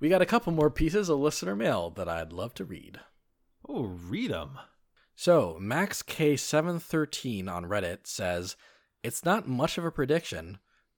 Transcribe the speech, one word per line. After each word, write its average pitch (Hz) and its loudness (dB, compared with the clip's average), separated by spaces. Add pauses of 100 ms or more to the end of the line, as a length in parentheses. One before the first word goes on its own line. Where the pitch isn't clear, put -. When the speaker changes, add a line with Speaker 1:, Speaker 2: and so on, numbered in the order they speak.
Speaker 1:
We 147 2
got 180 6
a 170 4
couple 226 2
more 151 6
pieces 175 2
of 143 4
listener 160 0
mail 113 0
that 85 -6
I'd 82 -4
love 95 -6
to 95 -8
read. - -14 (680)
Speaker 2:
Oh, 208 -4
read 104 -6
'em. 82 -8 (580)
Speaker 1:
So, 127 4
Max 139 -2
K 151 2
seven 165 0
thirteen 127 -4
on 87 -6
Reddit 92 -2
says, 90 -4 (460)
"It's - -6
not 190 2
much 131 0
of 175 -2
a 170 -2
prediction, 127 -2 (400)